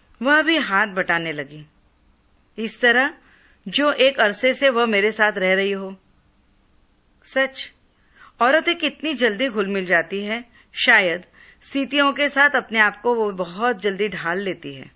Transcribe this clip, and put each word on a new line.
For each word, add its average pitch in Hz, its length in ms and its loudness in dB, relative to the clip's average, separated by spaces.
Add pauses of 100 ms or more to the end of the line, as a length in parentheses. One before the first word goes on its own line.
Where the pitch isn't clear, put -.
(220)
वह 285 200 4
भी 311 160 0
हाथ 208 300 0
बटाने 175 440 -2
लगी, 147 340 -12 (920)
इस 220 240 -10
तरह 247 320 4 (540)
जो 277 240 0
एक 269 280 2
अरसे 214 340 2
से 277 160 2
वह 233 160 2
मेरे 214 260 2
साथ 214 200 2
रह 185 220 0
रही 196 180 0
हो। 196 300 -8 (1200)
सच, - 480 -6 (680)
औरतें 320 360 2
कितनी 311 360 -4
जल्दी 233 360 0
घुल 202 180 -2
मिल 196 180 -4
जाती 175 380 0
है। 220 220 -8 (280)
शायद 190 520 2 (360)
स्थितियों 277 520 0
के 285 160 -2
साथ 277 200 2
अपने 233 300 -2
आप 208 220 2
को 240 140 0
वो 214 160 0
बहुत 185 500 -4
जल्दी 202 280 -2
ढाल 175 300 -4
लेती 175 340 -8
है। 131 220 -18